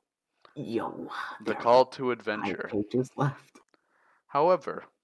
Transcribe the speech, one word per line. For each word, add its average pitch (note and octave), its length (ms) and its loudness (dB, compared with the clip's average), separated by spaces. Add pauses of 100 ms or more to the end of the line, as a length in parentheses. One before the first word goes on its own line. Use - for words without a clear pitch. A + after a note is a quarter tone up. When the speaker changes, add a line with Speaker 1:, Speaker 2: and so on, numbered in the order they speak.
(560)
Speaker 1:
Yo, A2+ 520 -6 (360)
Speaker 2:
The A2 80 -2
Speaker 1:
there - 80 -4
Speaker 2:
call B2 220 8
Speaker 1:
are B2+ 100 0
Speaker 2:
to B2+ 200 -4
adventure. G#2+ 600 -4
Speaker 1:
five G#2 180 -2
pages C3 260 -2
left. - 440 -4 (680)
Speaker 2:
However, F3 580 0 (180)